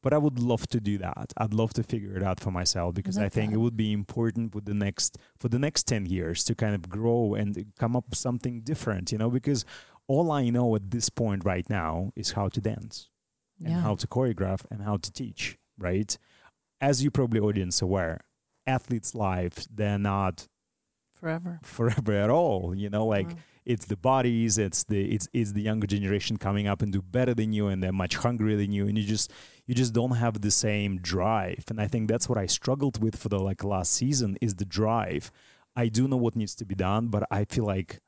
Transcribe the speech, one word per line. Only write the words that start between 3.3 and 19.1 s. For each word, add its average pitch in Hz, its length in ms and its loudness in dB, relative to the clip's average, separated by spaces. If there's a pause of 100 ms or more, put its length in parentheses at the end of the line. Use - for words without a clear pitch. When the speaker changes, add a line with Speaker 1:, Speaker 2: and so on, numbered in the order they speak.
Speaker 1:
think 107 180 0
Speaker 2:
that. 107 60 0
Speaker 1:
it 110 80 4
would 117 120 0
be 110 140 0 (120)
important 113 520 -2
with 101 120 -8
the 104 80 -2 (120)
next, - 300 -2 (240)
for 135 80 -2
the 120 180 2
next - 160 0 (100)
ten 104 120 0
years 87 400 -2
to 117 100 0
kind 104 200 0
of 90 160 -4
grow 113 440 2
and 101 380 -4 (100)
come 120 140 0
up 123 140 0
with - 80 -2
something 123 420 -4
different, 110 520 -2
you 107 60 -2
know, 117 120 2
because 127 340 0 (420)
all 160 240 2
I 135 200 2
know 120 260 4
at 98 140 -4
this 117 180 0
point 101 340 0 (100)
right 90 180 -2
now 87 440 -2
is - 240 -4
how 98 120 0
to 113 100 -2
dance 110 480 -6 (500)
and 160 120 -6
Speaker 2:
Yeah. 170 160 0
Speaker 1:
how 107 160 2
to - 40 -4
choreograph 98 640 0
and 104 120 -8
how 101 160 0
to - 120 -6
teach, - 460 -8 (220)
right? 98 320 0 (720)
As 135 200 4
you 143 80 4
probably 117 300 2
audience 98 400 2
aware, 90 440 0 (420)
athletes' 123 480 -2